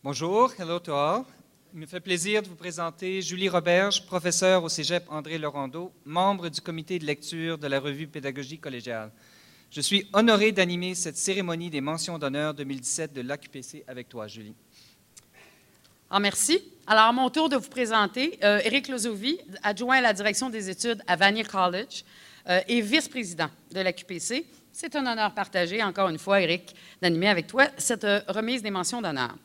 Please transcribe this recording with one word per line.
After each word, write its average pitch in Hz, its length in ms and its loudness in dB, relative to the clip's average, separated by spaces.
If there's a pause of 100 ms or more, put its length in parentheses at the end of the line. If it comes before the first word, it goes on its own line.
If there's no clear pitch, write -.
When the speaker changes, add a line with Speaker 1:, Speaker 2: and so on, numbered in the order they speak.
Speaker 1:
Bonjour, 190 520 2
hello 170 180 -4
to 170 160 -6
all. 160 300 2 (500)
Il 165 60 -16
me 156 80 -14
fait 180 120 -12
plaisir 190 440 0
de 208 40 -12
vous 175 60 -16
présenter 175 680 -6
Julie 180 260 -2
Roberge, 180 560 4
professeure 180 580 2
au 165 60 -4
Cégep 165 400 -2
André 156 300 -6
Laurendeau, 147 520 -6 (140)
membre 175 420 2
du 143 140 -6
comité 165 380 -6
de 156 80 -8
lecture 165 500 -4
de 147 80 -10
la 139 140 2
revue 143 260 -4
Pédagogie 139 540 -8
collégiale. 117 500 -8 (640)
Je 147 100 -6
suis 202 320 2
honoré 214 380 6
d'animer 180 420 0
cette 170 240 -6
cérémonie 175 540 -2
des 143 100 -2
mentions 160 380 -4
d'honneur 147 340 -2
deux 139 120 -8
mille 135 160 -6
dix-sept 151 320 -4
de 135 80 -8
l'A 135 140 -4
Q 147 140 -20
P 135 140 -14
C 151 240 -18
avec 123 200 -14
toi, 110 200 -10
Julie. 107 260 -16 (1600)
Speaker 2:
Ah, 196 80 4
merci. 240 400 2 (260)
Alors, 220 200 8
à 233 60 6
mon 254 200 2
tour 311 180 2
de 277 60 2
vous 233 140 -2
présenter, 233 760 0
euh, 208 200 6
Éric 254 260 0
Lozovi, 240 500 -2 (240)
adjoint 233 340 2
à 254 40 6
la 226 120 4
direction 208 380 0
des 208 180 -6
études 226 380 -4
à 180 80 4
Vanier 202 300 4
College, 190 580 -2 (440)
euh, 180 200 4
et 233 120 2
vice-président 202 680 -2 (240)
de 190 60 -4
l'A 185 120 0
Q - 140 -12
P 175 140 -10
C. 269 260 -4 (260)
C'est - 240 -10
un 262 160 0
honneur 220 220 0
partagé, 190 480 -2
encore 190 280 0
une 156 100 -4
fois, 196 220 4
Éric, 175 340 -2 (260)
d'animer 175 280 4
avec 185 180 2
toi 285 220 4 (100)
cette, - 240 -2
euh, 202 240 4
remise 220 340 -2
des 208 80 -6
mentions 196 320 -4
d'honneur. 131 440 -2